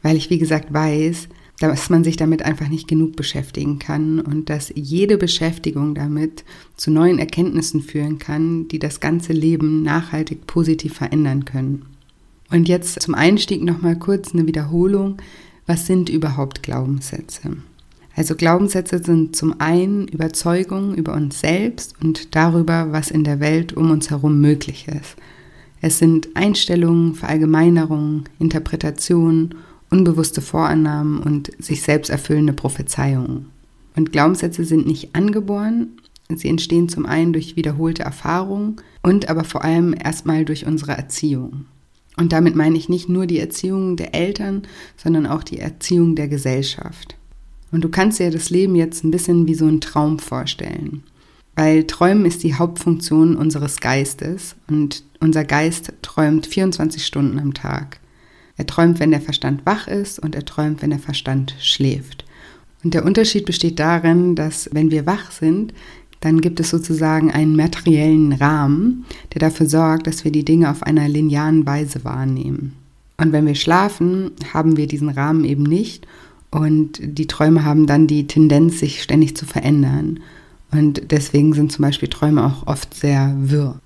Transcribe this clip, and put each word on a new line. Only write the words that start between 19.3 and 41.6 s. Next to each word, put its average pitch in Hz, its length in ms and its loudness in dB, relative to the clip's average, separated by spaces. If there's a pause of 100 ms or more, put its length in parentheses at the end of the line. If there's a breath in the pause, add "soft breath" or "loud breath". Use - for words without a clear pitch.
zum 156 220 -2
einen 185 480 0
Überzeugungen 180 920 -4
über 156 180 -4
uns 147 260 -4
selbst 196 640 -2
und 160 320 -4
darüber, 165 580 2
was 156 180 -4
in 156 140 2
der 147 160 0
Welt 160 320 0
um 160 180 2
uns 151 200 0
herum 147 320 2
möglich 147 460 0
ist. - 280 -10 (680 loud breath)
Es 160 140 0
sind 165 360 4
Einstellungen, 170 840 2
Verallgemeinerungen, 156 1120 2 (120)
Interpretationen, 160 1160 0 (340 loud breath)
unbewusste 165 500 2
Vorannahmen 151 800 0
und 143 400 -2
sich - 240 -6
selbst 151 260 0
erfüllende 151 440 0
Prophezeiungen. 131 920 -4 (500)
Und 160 160 0
Glaubenssätze 170 520 0
sind 160 220 2
nicht - 300 -4
angeboren. 208 720 -2 (440)
Sie 160 160 -6
entstehen 170 400 2
zum - 160 -6
einen 165 280 0
durch 160 240 -4
wiederholte 160 480 -2
Erfahrungen 196 720 -4 (260 loud breath)
und 196 260 2
aber 160 140 -2
vor - 220 -6
allem 170 280 2
erstmal 160 520 -2
durch 151 220 -6
unsere 151 260 -4
Erziehung. 135 720 -6 (520)